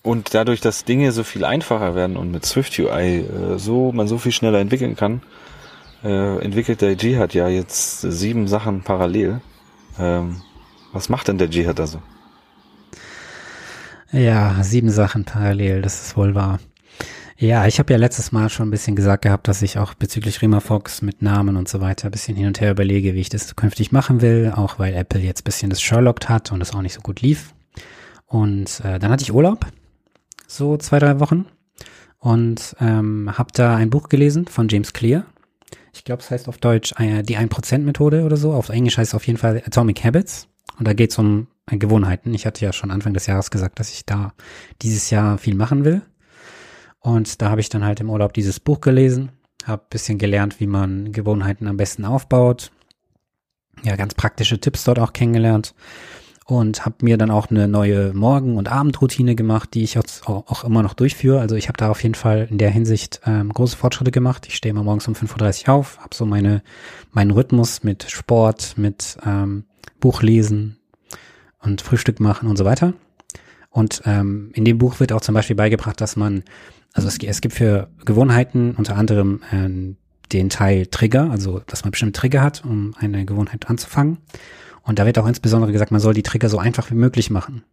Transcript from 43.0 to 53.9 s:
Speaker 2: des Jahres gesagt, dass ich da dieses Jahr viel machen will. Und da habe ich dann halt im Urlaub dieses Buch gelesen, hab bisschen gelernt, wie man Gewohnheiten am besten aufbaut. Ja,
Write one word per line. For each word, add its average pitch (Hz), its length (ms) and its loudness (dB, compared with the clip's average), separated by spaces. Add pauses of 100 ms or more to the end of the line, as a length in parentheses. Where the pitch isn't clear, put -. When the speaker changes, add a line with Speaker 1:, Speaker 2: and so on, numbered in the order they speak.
Speaker 2:
des 92 140 -4
Jahres 98 240 -2
gesagt, 95 280 -4
dass 107 120 -6
ich - 140 -16
da 101 280 -4 (480)
dieses 110 280 -2
Jahr 104 280 2
viel 101 180 -2
machen 127 300 0
will. 170 160 2 (1000)
Und 117 420 0
da 107 80 0
habe 107 120 0
ich 107 80 -4
dann 104 160 -2
halt 104 160 -2
im 110 80 -6
Urlaub 104 240 0
dieses 98 260 -2
Buch 143 220 0
gelesen, 131 500 2 (320)
hab - 280 -8
bisschen 107 260 -4
gelernt, 101 420 0
wie 104 80 -2
man 98 440 -2
Gewohnheiten 104 560 -2
am 101 100 -4
besten 101 260 -4
aufbaut. 123 680 2 (1120)
Ja, 107 120 0